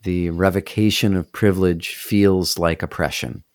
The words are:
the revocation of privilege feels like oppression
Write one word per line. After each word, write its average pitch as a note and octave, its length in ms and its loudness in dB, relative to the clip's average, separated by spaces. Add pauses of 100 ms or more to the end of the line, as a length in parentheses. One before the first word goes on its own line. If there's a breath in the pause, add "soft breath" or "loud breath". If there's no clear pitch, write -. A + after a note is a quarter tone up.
the F2 220 0
revocation G2 840 0
of F2+ 180 -2
privilege F#2 640 0
feels G2 640 2
like E2+ 240 0
oppression - 600 -6 (100)